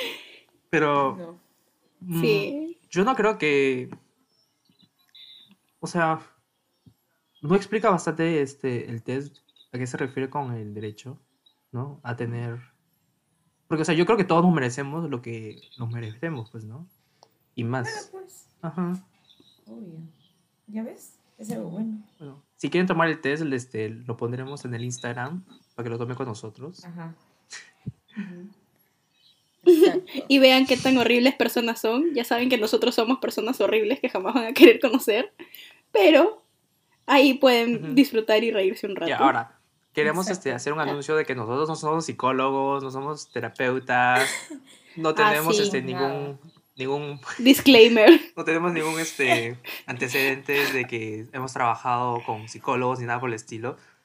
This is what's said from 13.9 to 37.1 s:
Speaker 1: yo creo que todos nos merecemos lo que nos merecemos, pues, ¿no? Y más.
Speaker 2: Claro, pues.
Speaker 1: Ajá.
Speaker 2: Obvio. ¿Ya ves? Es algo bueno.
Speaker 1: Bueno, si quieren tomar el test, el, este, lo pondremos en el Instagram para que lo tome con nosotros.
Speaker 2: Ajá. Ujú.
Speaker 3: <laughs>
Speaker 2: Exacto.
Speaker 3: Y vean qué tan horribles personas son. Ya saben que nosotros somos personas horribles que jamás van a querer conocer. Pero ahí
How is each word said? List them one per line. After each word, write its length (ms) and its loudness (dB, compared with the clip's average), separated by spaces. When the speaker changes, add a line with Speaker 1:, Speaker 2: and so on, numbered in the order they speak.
Speaker 1:
yo 120 2
creo 100 4
que 60 0
todos 200 2
nos 100 4
merecemos 560 -4
lo 120 -8
que 400 -14
nos 140 -8
merecemos, 580 -10
pues, 140 -16
¿no? 240 -18
Y 80 -8
más. 260 -6
Speaker 2:
Claro, 220 -12
pues. 340 -20
Speaker 1:
Ajá. 300 -6
Speaker 2:
Obvio. 320 -18
¿Ya 160 -10
ves? 300 -16
Es 140 -12
algo 180 -10
bueno. 340 -8
Speaker 1:
Bueno, 260 -20
si 140 -6
quieren 160 2
tomar 200 2
el 140 -4
test, 220 -4
el, 100 -4
este, 360 -8
lo 280 -12
pondremos 480 -10
en 80 -8
el 100 -8
Instagram 640 -10
para 100 -10
que 60 -6
lo 80 -6
tome 160 -8
con 120 -8
nosotros. 560 -14
Speaker 2:
Ajá. 300 -16
Ujú. 320 -14
Speaker 3:
<laughs> 40 -20
Speaker 2:
Exacto. 460 6
Speaker 3:
Y 120 6
vean 260 8
qué 120 2
tan 200 2
horribles 380 4
personas 460 -2
son. 320 0
Ya 100 -2
saben 260 -2
que 80 2
nosotros 380 0
somos 240 0
personas 420 -4
horribles 380 0
que 100 -4
jamás 240 -4
van 140 0
a 60 -6
querer 260 10
conocer. 540 -2
Pero 520 6
ahí 300 6